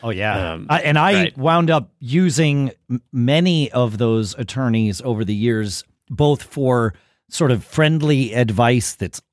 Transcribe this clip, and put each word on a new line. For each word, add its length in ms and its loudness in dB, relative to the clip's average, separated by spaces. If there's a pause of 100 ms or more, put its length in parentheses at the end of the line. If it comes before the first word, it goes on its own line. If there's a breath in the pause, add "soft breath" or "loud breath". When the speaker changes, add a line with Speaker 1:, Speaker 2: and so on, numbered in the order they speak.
Speaker 1:
Oh, 80 -6
yeah. 420 -4
Speaker 2:
Um, 160 -12
Speaker 1:
I, 120 0
and 180 2
I 160 4
Speaker 2:
right. 240 -2
Speaker 1:
wound 320 2
up 280 0
using 720 0 (200)
m-, 200 -4
many 600 2
of 260 -2
those 400 0
attorneys 640 -2
over 240 -4
the 100 -2
years, 480 -2 (280)
both 320 2
for 520 0 (360 soft breath)
sort 200 0
of 140 0
friendly 720 0
advice 600 2
that's 260 -8 (120)